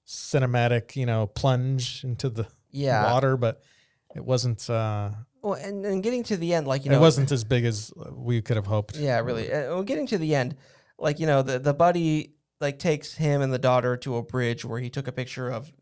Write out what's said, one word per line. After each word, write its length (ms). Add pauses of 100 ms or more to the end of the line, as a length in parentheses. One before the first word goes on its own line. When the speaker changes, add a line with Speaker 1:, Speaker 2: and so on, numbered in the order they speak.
Speaker 1:
cinematic, 880
you 100
know, 200
plunge 760
into 240
the 180 (240)
Speaker 2:
Yeah. 420
Speaker 1:
water, 240
but 260 (520)
it 100
wasn't, 460
uh, 400 (320)
Speaker 2:
Well, 120
and, 300
and 180
getting 220
to 120
the 180
end, 140
like, 160
you 60
Speaker 1:
it 40
Speaker 2:
know, 60
Speaker 1:
wasn't 320
as 100
big 220
as 280 (220)
we 280
could 140
have 100
hoped. 300
Speaker 2:
Yeah, 240
really. 320
Uh, 220
well, 80
getting 260
to 100
the 180
end, 180 (440)
like, 200
you 80
know, 160
the, 160
the 160
buddy, 600 (260)
like, 180
takes 360
him 280
and 100
the 60
daughter 380
to 200
a 60
bridge 420
where 140
he 120
took 180
a 40
picture 360
of, 340